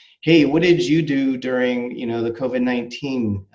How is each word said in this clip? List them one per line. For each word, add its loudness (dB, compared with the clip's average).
"Hey, 6
what 2
did 4
you 2
do 0
during, -2
you -8
know, -2
the -2
covid -2
nineteen, -4